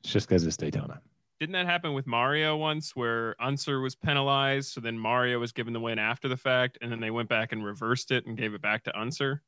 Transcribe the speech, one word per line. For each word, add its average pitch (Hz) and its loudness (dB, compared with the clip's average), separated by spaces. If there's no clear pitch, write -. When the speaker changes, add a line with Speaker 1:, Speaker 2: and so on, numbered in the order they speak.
Speaker 1:
It's - -10
just - 2
'cause 85 6
it's 78 0
Daytona. 73 -6
Speaker 2:
Didn't 160 -4
that 180 0
happen 175 0
with 135 -2
Mario 143 2
once, 151 -2
where 117 0
Unser 135 -2
was 131 -4
penalized, 139 2
so 120 -10
then 113 -4
Mario 123 2
was 120 -2
given 117 -4
the 113 -2
win 113 -2
after 113 -2
the 127 0
fact, 127 2
and 117 -6
then 117 -4
they 110 -2
went 113 -2
back 110 2
and 110 -2
reversed 113 -2
it 127 2
and 113 -6
gave 110 -2
it 101 -10
back 107 0
to - -6
Unser? 139 -2